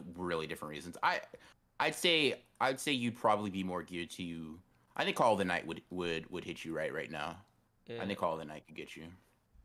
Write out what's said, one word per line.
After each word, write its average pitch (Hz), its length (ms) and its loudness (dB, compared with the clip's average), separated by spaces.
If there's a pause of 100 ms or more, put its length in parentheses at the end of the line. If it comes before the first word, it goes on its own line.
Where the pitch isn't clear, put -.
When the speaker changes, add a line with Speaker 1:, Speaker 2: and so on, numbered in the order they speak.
(160)
Speaker 1:
really 85 320 -2
different 76 240 -8
reasons. 78 320 -10
I, 170 180 4 (580)
I'd 156 160 4
say, 160 460 4 (180)
I'd 131 200 4
say 147 140 0
you'd 120 240 0
probably 104 320 4
be 95 140 -2
more 90 200 -2
geared 85 280 -6
to, 82 480 -8 (360)
I - 80 2
think 190 140 0
Call 123 160 8
of 95 60 2
the 95 60 4
Night 87 220 0
would, 80 220 -6
would, 85 420 -2
would 87 120 -6
hit - 220 -8
you 80 100 -4
right, 73 180 -2
right 71 180 -4
now. 80 260 -4 (520)
I 120 80 -8
Speaker 2:
Uh, - 100 -4
Speaker 1:
think 98 120 -2
Call 85 140 2
of 80 60 -4
the 80 60 -8
Night 78 200 -12
could 78 100 -20
get 76 200 -12
you. 78 80 -12 (600)